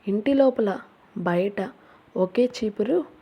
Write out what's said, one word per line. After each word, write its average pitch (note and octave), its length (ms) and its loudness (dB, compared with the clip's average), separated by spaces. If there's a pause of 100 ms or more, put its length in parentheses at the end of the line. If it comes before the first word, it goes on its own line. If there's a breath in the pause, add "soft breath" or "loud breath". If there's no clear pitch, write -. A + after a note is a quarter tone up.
ఇంటి G#3+ 260 0
లోపల, B3+ 460 2 (380)
బయట F#3 520 -2 (460 soft breath)
ఒకే F#3 280 2
చీపురు B3 600 -2 (180)